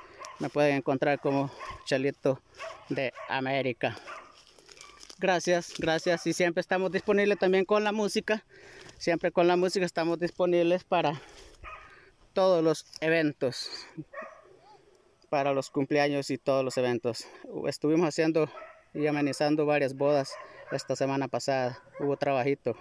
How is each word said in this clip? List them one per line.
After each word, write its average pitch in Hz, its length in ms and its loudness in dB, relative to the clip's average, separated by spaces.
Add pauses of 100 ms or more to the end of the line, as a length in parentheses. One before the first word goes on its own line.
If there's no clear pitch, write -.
(380)
me 147 100 -4
pueden 147 280 2
encontrar 139 440 0
como 139 300 0 (340)
Chelito 131 560 0 (480)
de 131 240 -2 (160)
América. 131 720 -2 (1200)
Gracias, 180 580 0
gracias, 165 500 0
y 165 60 0
siempre 175 300 0
estamos 185 280 -2
disponibles 202 480 2
también 190 280 2
con 208 180 2
la 208 80 0
música. 214 500 -2 (540)
Siempre 170 340 0
con 170 160 4
la 180 100 6
música 185 280 0
estamos 170 340 -2
disponibles 175 640 2
para 160 380 0 (1120)
todos 185 320 4
los 156 220 0 (160)
eventos, 156 680 0 (1600)
para 143 240 0
los 135 160 -2
cumpleaños 143 640 0
y 131 80 -2
todos 135 260 2
los 131 140 -4
eventos. 120 480 -2 (400)
Estuvimos 156 420 2
haciendo 160 420 0 (440)
y 151 140 0
amenizando 147 580 0
varias 143 280 2
bodas 139 380 2 (400)
esta 139 240 -4
semana 135 320 0
pasada. 123 540 -2 (160)
Hubo 143 180 0
trabajito, 135 640 0